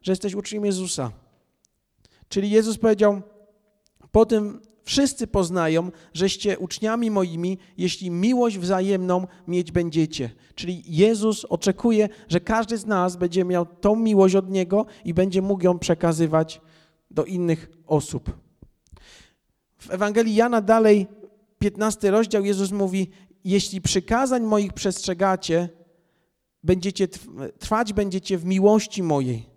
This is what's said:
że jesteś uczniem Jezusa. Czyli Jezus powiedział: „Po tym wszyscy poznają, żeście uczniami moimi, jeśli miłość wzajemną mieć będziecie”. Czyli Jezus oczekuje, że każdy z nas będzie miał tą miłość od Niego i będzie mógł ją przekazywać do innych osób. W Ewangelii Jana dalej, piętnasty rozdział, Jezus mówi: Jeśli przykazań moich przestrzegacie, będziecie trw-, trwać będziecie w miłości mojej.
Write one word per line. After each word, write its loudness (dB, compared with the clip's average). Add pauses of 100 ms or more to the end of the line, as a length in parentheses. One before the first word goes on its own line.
że -2
jesteś -4
uczniem -6
Jezusa. -4 (1160)
Czyli -4
Jezus 2
powiedział: 2 (920)
„Po 6
tym -2 (220)
wszyscy 0
poznają, 0 (240)
żeście -2
uczniami -4
moimi, -2 (200)
jeśli -4
miłość 0
wzajemną 0 (220)
mieć -2
będziecie”. -2 (240)
Czyli -10
Jezus 2
oczekuje, 0 (200)
że 2
każdy -2
z -10
nas 0
będzie 0
miał 0
tą 0
miłość 4
od 0
Niego 0 (180)
i -4
będzie 2
mógł -2
ją 4
przekazywać 0 (500)
do -2
innych -2 (160)
osób. -4 (1400)
W -20
Ewangelii 0
Jana 2
dalej, 4 (520)
piętnasty 0
rozdział, 2
Jezus 0
mówi: -2 (340)
Jeśli 0
przykazań 0
moich 0
przestrzegacie, -2 (1000)
będziecie 0
trw-, -14
trwać -2
będziecie -2
w -8
miłości 2
mojej. -2 (100)